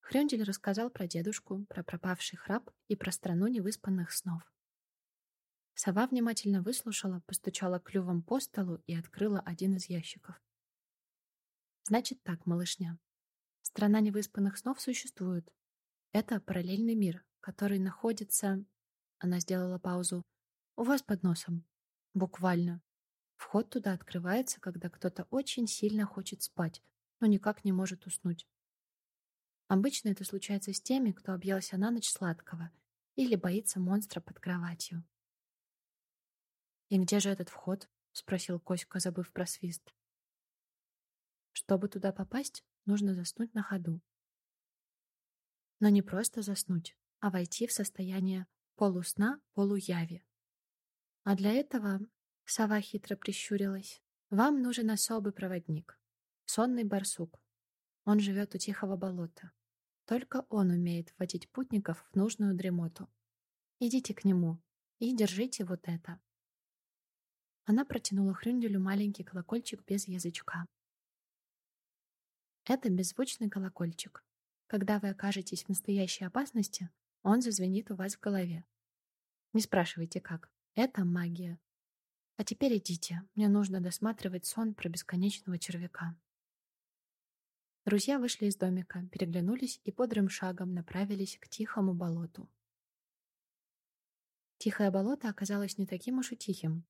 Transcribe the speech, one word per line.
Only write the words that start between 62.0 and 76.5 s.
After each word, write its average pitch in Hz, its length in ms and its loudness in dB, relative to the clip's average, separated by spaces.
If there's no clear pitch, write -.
в - 60 -2
нужную 202 380 2
дремоту. 175 540 -2
Идите 247 360 2
к - 100 -16
нему 175 360 6
и 240 160 0
держите 214 500 0
вот 175 220 -6
это". 170 340 -6
Она 226 200 4
протянула 196 500 0
Хрюнделю 226 460 0
маленький 196 420 0
колокольчик 208 640 -6
без 196 240 -2
язычка. 170 580 -6
Это 254 260 2
беззвучный 196 600 0
колокольчик. 180 760 -6
Когда 202 320 2
вы 202 80 -2
окажетесь 196 560 -4
в - 40 -20
настоящей 190 560 0
опасности, 202 640 -2